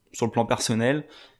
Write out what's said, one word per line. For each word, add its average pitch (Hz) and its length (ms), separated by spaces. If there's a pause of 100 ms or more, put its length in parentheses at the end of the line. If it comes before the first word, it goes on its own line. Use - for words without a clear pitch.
(120)
sur - 140
le 113 60
plan 117 140
personnel, 123 600 (340)